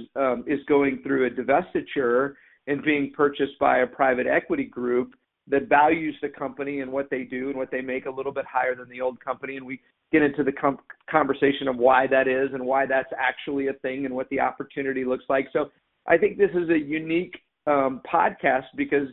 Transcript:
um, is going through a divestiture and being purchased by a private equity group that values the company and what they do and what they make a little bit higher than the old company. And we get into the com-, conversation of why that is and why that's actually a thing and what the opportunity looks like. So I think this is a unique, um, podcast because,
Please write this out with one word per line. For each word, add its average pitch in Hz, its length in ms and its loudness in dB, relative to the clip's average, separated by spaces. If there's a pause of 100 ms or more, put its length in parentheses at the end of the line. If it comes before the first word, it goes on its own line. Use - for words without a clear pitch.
(140)
um, 123 320 0
is 147 120 -2 (100)
going 139 340 2
through 135 240 0
a 120 40 -2
divestiture 135 1040 0 (320)
and 139 160 -2
being 143 340 0
purchased 143 420 0
by 131 200 4
a 127 80 4
private 127 400 2
equity 143 380 0
group 123 500 -2 (340)
that 135 220 0
values 151 500 4
the 143 80 -4
company 139 520 -8
and 131 120 -8
what 139 160 -2
they 131 140 -4
do 127 260 -6
and 139 80 -6
what 131 140 -6
they 131 100 -4
make 127 240 -6
a 139 60 -8
little 135 200 -8
bit 135 140 -6
higher 127 300 -2
than 123 160 -16
the 123 100 -12
old 127 240 -4
company. 135 320 -8
And 131 80 -14
we 127 160 -12 (320)
get 160 80 6
into 147 240 2
the 135 80 0
com-, 139 280 -2 (300)
conversation 143 560 2
of 127 120 -2
why 131 300 6
that 131 200 4
is 131 240 0
and 131 100 -6
why 135 220 0
that's 135 240 0 (100)
actually 135 500 -2
a 135 40 -2
thing 135 320 -6
and 127 100 -6
what 127 140 -6
the 135 120 -2
opportunity 131 640 -4
looks 127 240 -2
like. 135 240 0
So 156 160 -2 (360)
I 165 120 6
think 196 180 0
this 196 140 2
is 170 180 -2
a 165 100 4
unique, 160 560 -4 (320)
um, 135 400 0
podcast 165 600 0 (100)
because, 143 360 0